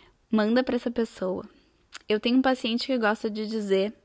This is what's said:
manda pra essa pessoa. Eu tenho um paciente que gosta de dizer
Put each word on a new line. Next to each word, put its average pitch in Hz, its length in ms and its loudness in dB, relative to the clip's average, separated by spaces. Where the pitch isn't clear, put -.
manda 220 340 4
pra 247 120 0
essa 247 140 -4
pessoa. 196 540 -4
Eu 214 100 2
tenho 240 200 2
um 262 40 6
paciente 247 440 0
que 262 100 0
gosta 220 320 0
de 214 180 -4
dizer 208 460 0